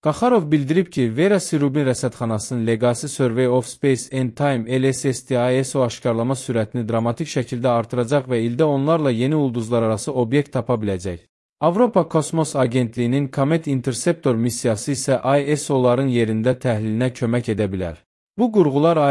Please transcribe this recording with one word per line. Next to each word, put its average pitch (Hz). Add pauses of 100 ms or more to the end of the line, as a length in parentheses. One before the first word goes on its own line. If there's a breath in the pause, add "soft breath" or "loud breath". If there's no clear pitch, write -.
Qaxarov 180
bildirib 156
ki, 117
Vera 190
Sirubin 143
rəsədxanasının 117
Legacy 117
Survey 127
of 123
Space 131 (100)
and 123
Time 135 (160)
L 131
S 131
S -
T 131
I 127
S 131
O 131
aşkarlama 117
sürətini 117
dramatik 120
şəkildə 127
artıracaq 120
və 123
ildə 123
onlarla 147
yeni 127
ulduzlararası 117
obyekt 131
tapa 127
biləcək. 95 (420)
Avropa 180
Kosmos 156
Agentliyinin 127
Comet 156
Interceptor 135
missiyası 113
isə 131
I 143
S 143
O-ların 127
yerində 117
təhlilinə 113
kömək 117
edə 101
bilər. 87 (360)
Bu 233
qurğular 160 (140)